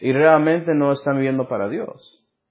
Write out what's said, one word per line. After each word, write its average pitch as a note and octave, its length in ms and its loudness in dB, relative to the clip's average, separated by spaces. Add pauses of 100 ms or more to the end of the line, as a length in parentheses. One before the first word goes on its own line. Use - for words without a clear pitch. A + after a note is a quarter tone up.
y C3 120 -2
realmente D#3+ 640 2
no C#3+ 180 2
están C#3 240 -2
viviendo C3 320 -2
para G2+ 200 -4
Dios. - 580 -12 (240)